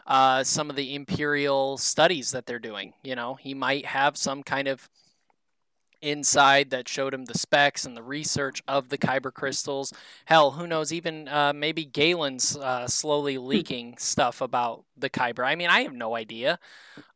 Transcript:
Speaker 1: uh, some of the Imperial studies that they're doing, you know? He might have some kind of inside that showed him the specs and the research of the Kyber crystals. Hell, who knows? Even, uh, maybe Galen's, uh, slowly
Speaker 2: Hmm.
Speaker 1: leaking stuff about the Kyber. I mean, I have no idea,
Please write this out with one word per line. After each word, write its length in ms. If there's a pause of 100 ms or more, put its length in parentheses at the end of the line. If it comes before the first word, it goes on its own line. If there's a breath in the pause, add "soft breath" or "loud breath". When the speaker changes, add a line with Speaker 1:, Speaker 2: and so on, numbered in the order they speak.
Speaker 1:
uh, 360
some 280
of 60
the 180
Imperial 840
studies 540
that 160
they're 120
doing, 440
you 120
know? 200
He 180
might 340
have 300
some 260
kind 240
of 220 (1120)
inside 720
that 180
showed 240
him 120
the 120
specs 480
and 120
the 60
research 640
of 200
the 100
Kyber 340
crystals. 600 (340 loud breath)
Hell, 260
who 140
knows? 260
Even, 340
uh, 260
maybe 320
Galen's, 720
uh, 300
slowly 500 (160)
Speaker 2:
Hmm. 80
Speaker 1:
leaking 380
stuff 420
about 440 (120)
the 140
Kyber. 340
I 120
mean, 140
I 100
have 120
no 220
idea, 460 (560 loud breath)